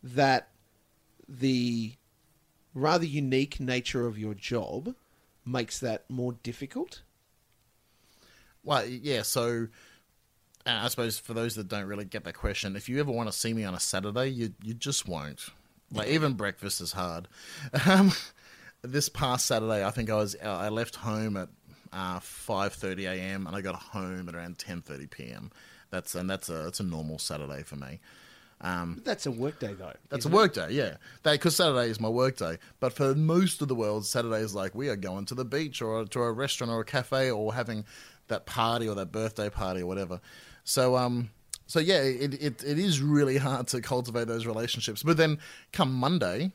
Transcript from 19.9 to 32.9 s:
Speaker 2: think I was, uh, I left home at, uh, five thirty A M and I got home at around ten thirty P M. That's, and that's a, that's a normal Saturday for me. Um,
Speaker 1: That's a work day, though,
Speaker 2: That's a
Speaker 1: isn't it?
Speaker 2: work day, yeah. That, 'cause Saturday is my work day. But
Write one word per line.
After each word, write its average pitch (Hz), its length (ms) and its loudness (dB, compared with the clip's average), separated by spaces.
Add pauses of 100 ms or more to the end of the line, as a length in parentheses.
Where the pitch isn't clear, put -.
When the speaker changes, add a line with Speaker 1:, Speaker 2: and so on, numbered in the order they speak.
Speaker 2:
think 113 180 -2
I 110 60 2
was, 104 200 2
uh, 104 120 -8
I 98 220 -2
left 113 280 -2
home 110 400 -2
at, 92 120 -6 (440)
uh, 92 260 -4
five 98 540 -4
thirty 95 320 -6
A 92 80 -4
M 95 340 -4
and 85 80 -6
I 101 60 -4
got 92 140 -4
home 92 540 -8
at 82 60 -10
around 85 220 -10
ten 87 240 -8
thirty 73 260 -12
P - 240 -14
M. 50 200 -14 (380)
That's, - 260 -6
and 90 140 -2
that's 95 200 -4
a, 85 40 -4
that's 80 260 -6
a 104 40 -2
normal 78 360 -4
Saturday 71 440 -6
for 71 120 -14
me. 69 240 -12 (600)
Um, 87 420 -4
Speaker 1:
That's - 220 -2
a 139 60 -2
work 127 280 -4
day, 104 140 -4
though, 92 200 -12 (160)
Speaker 2:
That's 131 160 -4
a 147 40 2
Speaker 1:
isn't - 20 4
it? 180 40 6
Speaker 2:
work 208 180 8
day, 85 180 -2
yeah. 110 260 0 (260)
That, 151 180 6
'cause 165 140 4
Saturday 131 340 4
is 107 100 -4
my 110 100 0
work 127 280 2
day. 82 200 -2 (220)
But 127 140 0